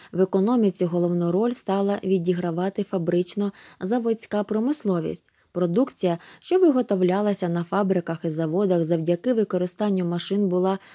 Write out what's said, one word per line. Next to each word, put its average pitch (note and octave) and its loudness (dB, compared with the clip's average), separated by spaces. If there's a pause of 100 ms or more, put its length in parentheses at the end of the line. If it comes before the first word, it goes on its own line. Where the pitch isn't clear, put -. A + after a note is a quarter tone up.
(140)
В F3 2
економіці G3 2
головну F3 0
роль A3 2
стала G3+ -2
відігравати F3+ 0
фабрично-заводська G3+ -2
промисловість. G3+ -2 (200)
Продукція, F3 0 (220)
що F#4 0
виготовлялася G3+ 2
на E3+ 0
фабриках F3+ -2
і E3 -2
заводах E3+ 0
завдяки E3+ 0
використанню F#3+ 0
машин, F3+ -2
була F#3 0 (160)